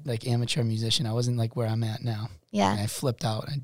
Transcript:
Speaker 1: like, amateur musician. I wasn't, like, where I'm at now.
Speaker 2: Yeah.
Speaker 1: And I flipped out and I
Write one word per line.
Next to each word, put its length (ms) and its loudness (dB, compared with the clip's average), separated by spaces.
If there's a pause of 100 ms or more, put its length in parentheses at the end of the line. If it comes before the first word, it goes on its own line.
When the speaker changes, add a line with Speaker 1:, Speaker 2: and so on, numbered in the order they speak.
Speaker 1:
like, 220 -4
amateur 360 2
musician. 420 2
I 80 0
wasn't, 240 2
like, 180 0
where 120 0
I'm 160 2
at 200 -4
now. 260 -4 (200)
Speaker 2:
Yeah. 220 4
Speaker 1:
And 100 0
I 60 2
flipped 380 -2
out 200 0
and 100 -6
I 80 -4